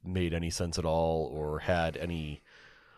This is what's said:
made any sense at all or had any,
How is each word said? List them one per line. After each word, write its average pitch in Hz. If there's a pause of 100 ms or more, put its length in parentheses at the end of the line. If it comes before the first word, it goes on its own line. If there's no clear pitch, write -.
made 90
any 82
sense 87
at 82
all 80
or 76
had 82
any, 80 (560)